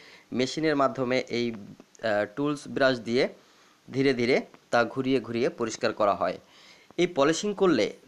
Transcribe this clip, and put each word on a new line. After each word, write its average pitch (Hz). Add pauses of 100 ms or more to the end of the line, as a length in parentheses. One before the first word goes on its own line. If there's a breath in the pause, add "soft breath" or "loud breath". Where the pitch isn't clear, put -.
(320 loud breath)
মেশিনের 147
মাধ্যমে 131 (100)
এই, 120
আহ, 104 (120)
টুলস 143
ব্রাশ 131
দিয়ে 117 (640 soft breath)
ধীরে 135
ধীরে 120 (340)
তা 120
ঘুরিয়ে 131
ঘুরিয়ে 117
পরিষ্কার 113
করা 101
হয়। 90 (580 loud breath)
এই 175
পলিশিং 165
করলে 170 (220)